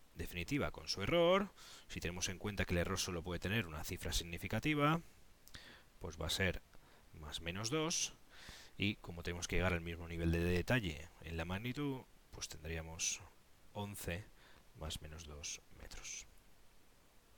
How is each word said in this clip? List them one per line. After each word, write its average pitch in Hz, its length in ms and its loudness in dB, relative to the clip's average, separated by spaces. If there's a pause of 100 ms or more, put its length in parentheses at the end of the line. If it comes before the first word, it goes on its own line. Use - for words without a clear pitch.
(140)
definitiva 87 580 -2
con 76 160 -10
su - 140 -2
error, 175 500 6 (360)
si - 120 -6
tenemos 90 300 0
en 90 80 -4
cuenta 98 280 2
que - 80 2
el 85 60 8
error 90 200 4
solo 85 240 0
puede 87 160 -2
tener 98 260 2
una 80 180 -6
cifra 87 300 -2
significativa, 143 880 4 (960)
pues 82 240 -6
va 80 60 2
a - 40 2
ser 92 300 4 (520)
más 78 280 -6
menos 95 280 -2
dos, 156 440 2 (680)
y 98 160 2
como 87 280 -8
tenemos 87 260 -2
que 87 80 4
llegar 90 160 6
al 85 80 2
mismo 85 260 -6
nivel 82 240 4
de 82 100 6
detalle 90 680 2 (120)
en 82 140 -6
la 82 80 0
magnitud, 127 600 -2 (280)
pues - 160 -8
tendríamos 80 720 -4 (540)
once 101 520 -4 (500)
más - 260 -4
menos 80 240 -10
dos 73 360 -8 (160)
metros. - 480 -8 (1120)